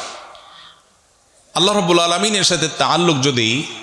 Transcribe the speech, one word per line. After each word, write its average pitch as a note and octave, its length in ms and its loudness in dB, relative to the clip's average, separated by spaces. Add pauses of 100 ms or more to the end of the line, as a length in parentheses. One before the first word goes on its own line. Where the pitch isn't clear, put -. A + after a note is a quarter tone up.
(1500)
আল্লাহ F3+ 200 2
রাব্বুল F3 260 2
আলামিনের F#3+ 480 0
সাথে D#3+ 180 0 (120)
তাআল্লুক D#3 420 2
যদি B2 280 0 (340)